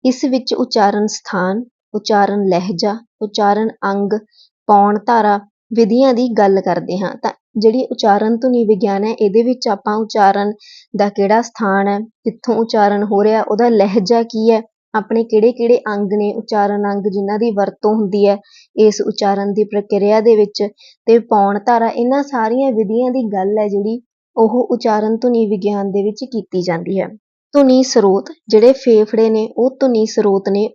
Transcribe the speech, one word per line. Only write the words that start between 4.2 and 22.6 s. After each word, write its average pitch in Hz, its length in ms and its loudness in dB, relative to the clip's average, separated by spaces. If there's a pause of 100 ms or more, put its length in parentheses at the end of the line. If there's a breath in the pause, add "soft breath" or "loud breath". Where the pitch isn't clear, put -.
ਪੌਣ 208 400 2
ਧਾਰਾ 208 340 2 (360)
ਵਿਧੀਆਂ 233 380 2
ਦੀ 247 140 0
ਗੱਲ 202 320 2
ਕਰਦੇ 180 380 -4
ਹਾਂ। 196 240 -6
ਤਾਂ - 80 -4 (280)
ਜਿਹੜੀ 220 320 2
ਉਚਾਰਨ 220 460 0
ਧੁਨੀ 240 280 0
ਵਿਗਿਆਨ 202 400 0
ਹੈ, 220 160 -4
ਇਹਦੇ 214 220 2
ਵਿੱਚ 247 260 -2
ਆਪਾਂ 208 280 -4
ਉਚਾਰਨ 208 560 0 (440 loud breath)
ਦਾ 202 120 0
ਕਿਹੜਾ 202 340 0
ਸਥਾਨ 196 460 -2
ਹੈ, 202 120 -2
ਕਿੱਥੋਂ 226 560 -6
ਉਚਾਰਨ 208 460 0
ਹੋ 202 220 0
ਰਿਹਾ, 214 180 2
ਉਹਦਾ 220 260 0
ਲਹਿਜਾ 214 540 2
ਕੀ 226 280 0
ਹੈ, 220 120 2 (320)
ਆਪਣੇ 220 300 -2
ਕਿਹੜੇ-ਕਿਹੜੇ 233 540 2 (100)
ਅੰਗ 202 240 -4
ਨੇ, 208 220 -2
ਉਚਾਰਨ 202 580 -2
ਅੰਗ 202 200 -4
ਜਿਨ੍ਹਾਂ 202 260 -4
ਦੀ 233 120 0
ਵਰਤੋਂ 202 440 -2
ਹੁੰਦੀ 208 320 0
ਹੈ 202 100 2 (400 soft breath)
ਇਸ 214 240 4
ਉਚਾਰਨ 202 520 -2
ਦੀ 208 120 0
ਪ੍ਰਕਿਰਿਆ 202 560 0
ਦੇ 220 160 4
ਵਿੱਚ, 208 260 0 (440 soft breath)
ਤੇ 226 120 4
ਪੌਣ 208 480 0
ਧਾਰਾ, 233 220 2
ਇਹਨਾਂ 254 340 -2
ਸਾਰੀਆਂ 262 500 -2